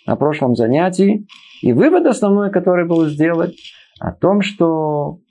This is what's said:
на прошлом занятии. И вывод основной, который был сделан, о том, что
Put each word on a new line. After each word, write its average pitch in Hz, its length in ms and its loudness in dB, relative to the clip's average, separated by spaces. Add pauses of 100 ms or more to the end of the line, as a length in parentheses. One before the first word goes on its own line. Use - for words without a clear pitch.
на 113 120 -2
прошлом 143 400 -2
занятии. 180 720 0 (340)
И - 100 2
вывод 311 340 2
основной, 202 440 0
который 180 360 0
был 165 200 0
сделан, 165 460 -2 (480)
о - 100 -8
том, 190 320 0
что 156 760 -2 (120)